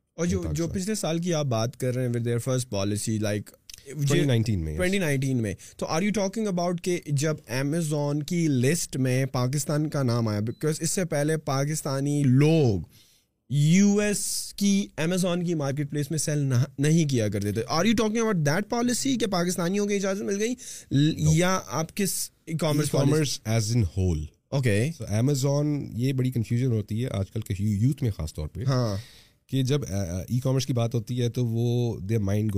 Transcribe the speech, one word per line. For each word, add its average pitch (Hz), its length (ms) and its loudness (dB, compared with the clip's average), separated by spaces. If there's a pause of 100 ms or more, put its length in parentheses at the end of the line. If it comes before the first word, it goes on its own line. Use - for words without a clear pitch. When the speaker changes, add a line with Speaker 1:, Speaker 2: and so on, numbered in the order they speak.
(140)
Speaker 1:
اور 165 120 -4
جو، 185 120 0
Speaker 2:
in 165 140 -4
Speaker 1:
جو 160 120 -2
Speaker 2:
Pakistan۔ 190 160 -4
Speaker 1:
پچھلے 208 140 -4
سال 170 240 -2
کی 170 160 -2
آپ 151 120 0
بات 113 300 -2
کر 127 180 -2
رہے 127 120 -2
ہیں 120 60 -2
with 120 120 -2
their 120 140 0 (100)
first 127 300 -2
policy، 104 520 -2
like، 104 280 -6 (440)
Speaker 2:
twenty 139 320 2
nineteen 110 240 2
میں، 78 200 -4
yes۔ 180 60 0
Speaker 1:
twenty 185 240 0
nineteen 135 320 0
میں۔ 101 140 -2 (220)
تو - 100 -6
are 160 160 -2
you 208 160 0
talking 196 400 -2
about 175 240 0
کہ 175 240 -2
جب 151 300 0 (280)
Amazon 147 600 -2
کی 170 220 0
لسٹ 139 480 2
میں 131 300 2
پاکستان 147 640 -2
کا 143 120 -2
نام 120 260 2
آیا، 104 100 0
because 120 420 -2
اس 156 100 -2
سے 185 140 -2
پہلے 156 320 0
پاکستانی 143 840 -2
لوگ 135 580 6 (720)
یو 180 480 6
ایس - 580 -2
کی 202 300 2 (140)
Amazon 175 460 0
کی 175 80 -2
مارکیٹ 143 360 -2
پلیس 147 200 -4
میں 160 80 -2
سیل 147 200 -2
نہ، 135 160 0 (240)
نہیں 156 300 4
کیا 113 200 2
کرتے 101 240 -2
تھے۔ 110 100 -2 (100)
Are 160 120 2
you 233 80 4 (100)
talking 220 200 0
about 220 160 0
that 151 220 0 (140)
policy 247 460 0
کہ 233 100 -2
پاکستانیوں 180 560 0
کو 202 80 -2
اجازت 196 280 -2
مل 202 180 -4
گئی 240 140 -2 (360)
ل-، 147 340 2
Speaker 2:
No۔ 156 100 6
Speaker 1:
یا 180 320 2
آپ 147 300 -6
کس - 340 -4 (140)
ای 165 120 -6
کامرس 147 380 0
Speaker 2:
E-commerce 139 640 2
as 113 180 0
in 120 60 4 (180)
whole۔ 82 240 0 (240)
Speaker 1:
اوکے۔ 123 420 0 (120)
Speaker 2:
So 104 180 -2
Amazon، 139 720 0
یہ 123 200 -2
بڑی 127 180 0
کنفیوژن 120 360 0
ہوتی 110 380 -2
ہے 135 40 -4
آج 95 220 -4
کل 113 100 -6
کے 101 180 -4
یو-، 104 240 0
یوتھ 135 200 2
میں 117 80 0
خاص 80 240 -6
طور 76 140 -6
پہ۔ 87 160 -8
Speaker 1:
ہاں۔ 123 320 0 (500)
Speaker 2:
کہ 135 160 -2
جب، 139 260 0
آ، 85 60 -4
آ، 92 340 -2
ای 120 100 0
کامرس 131 280 0
کی - 60 -2
بات 117 220 0
ہوتی 123 280 -2
ہے 120 60 2
تو 123 180 -2
وہ 120 540 0
their 107 200 0
mind 104 380 2